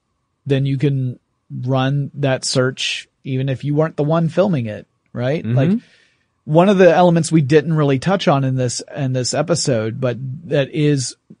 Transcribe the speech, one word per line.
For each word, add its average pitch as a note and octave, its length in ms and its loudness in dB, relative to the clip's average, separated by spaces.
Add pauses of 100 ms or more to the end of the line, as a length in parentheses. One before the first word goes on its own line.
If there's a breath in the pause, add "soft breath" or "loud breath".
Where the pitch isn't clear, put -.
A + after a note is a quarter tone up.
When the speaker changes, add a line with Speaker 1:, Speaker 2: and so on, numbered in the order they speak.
(460)
Speaker 1:
then C#3 200 0
you C3+ 120 -2
can C3 420 -2 (460)
run C3+ 500 -2
that C3+ 300 -2
search - 640 -2 (160)
even C3+ 260 -4
if C3 140 -6
you C#3+ 120 -2
weren't D#3 220 -2
the D3 60 -2
one D#3+ 260 0
filming E3+ 360 0
it, G#2 220 -10 (260)
right? B2+ 300 -4
Speaker 2:
Mm-hmm. A#2 140 0
Speaker 1:
Like, F3 220 2 (640 soft breath)
one E3+ 260 4
of G3 100 4
the F3+ 140 8
elements E3+ 380 4
we D#3+ 100 4
didn't D3 340 2
really C#3+ 240 2
touch F#3+ 280 -2
on C#3 160 2
in C3 120 -2
this, B2+ 260 -4 (140)
in C3 180 -2
this B2+ 220 -4
episode, B2 640 -2
but B2 160 -2 (320)
that C#3 240 -2
is D3 420 -2 (240)